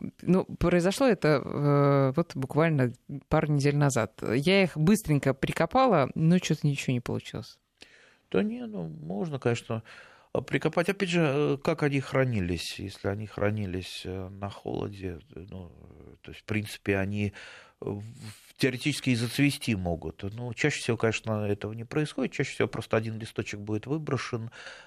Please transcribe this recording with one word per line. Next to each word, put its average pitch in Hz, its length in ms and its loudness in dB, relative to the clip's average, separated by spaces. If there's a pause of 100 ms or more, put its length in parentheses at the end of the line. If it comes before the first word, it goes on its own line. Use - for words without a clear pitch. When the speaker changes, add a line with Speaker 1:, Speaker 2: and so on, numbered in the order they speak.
(220)
Speaker 1:
ну, 185 240 4 (140)
произошло 175 480 4
это, 151 360 4
э, 143 720 4
вот 170 200 -2
буквально 139 580 2 (360)
пару 156 220 2
недель 143 260 4
назад. 131 340 4 (100)
Я 160 420 4
их 165 140 0
быстренько 151 560 4
прикопала, 165 800 2
но 165 260 4
че-то - 280 0
ничего 139 260 0
не 123 80 0
получилось. - 560 -8 (720)
Speaker 2:
Да 196 120 2
не, 233 240 -6
ну, 208 160 -8 (180)
можно, 160 380 -6
конечно, 117 420 -2 (520)
а, - 80 0
прикопать. 151 480 0
Опять 196 200 -2
же, 175 160 4
э, 147 380 2
как 160 200 0
они 139 160 2
хранились? 113 800 0
Если 98 280 -8
они 104 180 -4
хранились, 101 800 -4
э, 95 240 -8
на 98 200 -8
холоде, 95 680 -6 (160)
э, 87 140 -14
ну, 90 220 -14
э, - 500 -20
то - 100 -16
есть, - 100 -18
в - 20 -20
принципе, 107 540 -2
они, 101 360 -2 (480)
э, - 40 -12
в-, 104 180 -6 (540)
теоретически 131 540 -2
и 123 40 2
зацвести 123 600 0
могут. 85 480 -4
Но 117 300 -8
чаще - 280 0
всего, 117 160 0
конечно, 107 500 0
этого 104 260 -4
не 117 120 -10
происходит. 151 480 -4
Чаще - 180 -4
всего 113 160 0
просто - 300 -2
один 110 200 -2
листочек 107 440 -8
будет 107 260 -4
выброшен, 131 640 -4 (340)